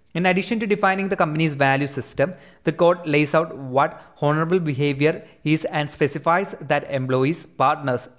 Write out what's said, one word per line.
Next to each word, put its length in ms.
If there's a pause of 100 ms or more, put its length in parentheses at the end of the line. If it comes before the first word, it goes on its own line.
(140)
In 140
addition 340
to 60
defining 420
the 80
company's 380
value 300
system, 480 (300)
the 80
code 340
lays 300
out 220
what 440 (200)
honorable 380
behavior 680 (160)
is 220
and 240
specifies 720
that 280
employees, 560
partners, 640 (120)